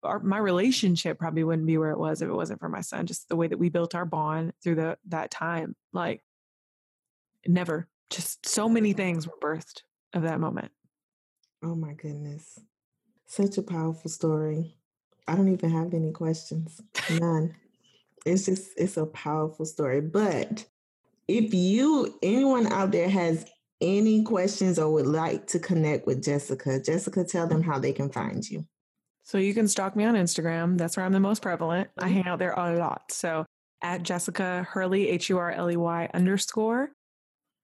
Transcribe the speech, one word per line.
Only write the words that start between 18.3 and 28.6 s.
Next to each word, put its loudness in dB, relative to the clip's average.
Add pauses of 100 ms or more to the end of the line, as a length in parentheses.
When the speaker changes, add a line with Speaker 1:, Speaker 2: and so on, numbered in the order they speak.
Speaker 2:
just, -2
it's -2
a -2
powerful -4
story. 0
But -2 (640)
if 2
you, 2
anyone 4
out 0
there 2
has 2 (340)
any 4
questions 2
or 2
would 4
like 0
to -2
connect 2
with 0
Jessica, -2
Jessica, -2
tell -2
them 2
how 6
they 4
can 0
find -2
you. -6 (560)